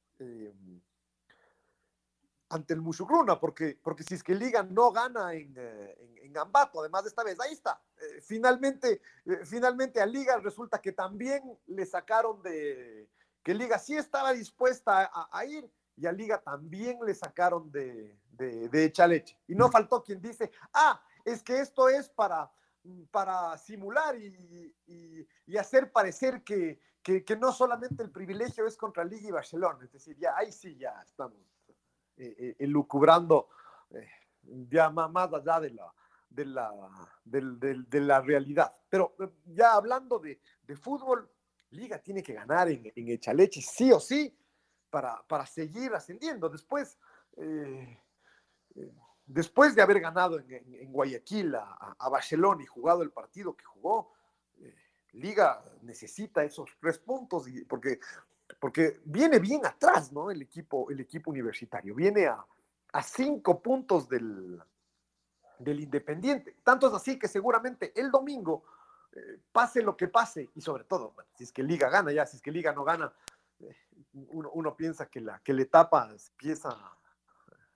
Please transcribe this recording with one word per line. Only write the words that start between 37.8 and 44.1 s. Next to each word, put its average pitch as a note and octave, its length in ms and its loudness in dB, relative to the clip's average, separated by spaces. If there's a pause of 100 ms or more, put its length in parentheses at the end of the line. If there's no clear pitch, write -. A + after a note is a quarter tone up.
de D3 100 0
la C#3+ 220 4
realidad. C#3+ 520 0 (140)
Pero, F#3 320 0
eh, F#3+ 100 -8 (180)
ya A3 260 6
hablando B3 440 0
de, D#3 220 -14 (240)
de C#3+ 140 -16
fútbol, B3+ 520 -4 (420)
Liga G3+ 280 -12
tiene G3 240 -10
que C3 100 -12
ganar D3 360 2
en, A#2 260 -6
en A#2 140 -10
Echaleche C#3 520 4
sí B3+ 300 4
o F3 80 8
sí C#4+ 340 -4 (560)